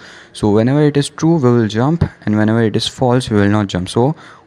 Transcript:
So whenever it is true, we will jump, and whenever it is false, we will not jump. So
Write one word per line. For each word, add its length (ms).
So 180
whenever 320
it 140
is 140
true, 240
we 160
will 160
jump, 380
and 140
whenever 240
it 140
is 100
false, 420
we 120
will 80
not 180
jump. 220
So 260